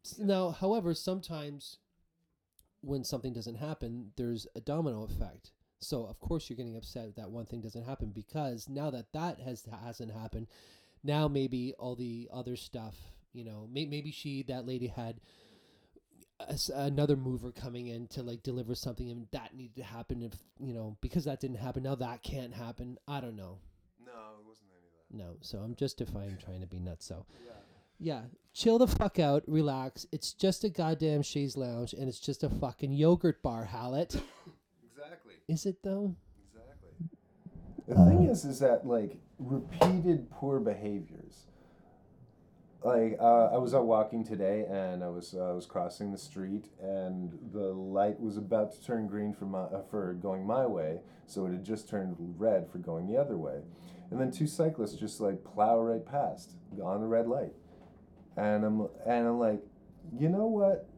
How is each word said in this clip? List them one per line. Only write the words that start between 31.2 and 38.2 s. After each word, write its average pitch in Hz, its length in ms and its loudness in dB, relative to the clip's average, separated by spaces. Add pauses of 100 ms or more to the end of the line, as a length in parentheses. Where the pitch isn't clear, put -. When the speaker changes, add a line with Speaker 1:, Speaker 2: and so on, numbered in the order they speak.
Speaker 1:
chaise 139 340 -2
lounge, 120 360 -4
and 135 160 -4
it's 123 120 -6
just - 220 -4
a 147 60 0
fucking 135 460 -2
yogurt 160 480 6
bar, 113 240 -2
Hallett. 123 540 -4
Speaker 2:
<coughs> - 100 -12 (680)
Exactly. 147 360 -18 (120)
Speaker 1:
Is 160 200 -2
it, 190 180 -4
though? 196 320 -2 (340)
Speaker 2:
Exactly. 139 400 -20 (960)
The - 80 0
thing - 340 12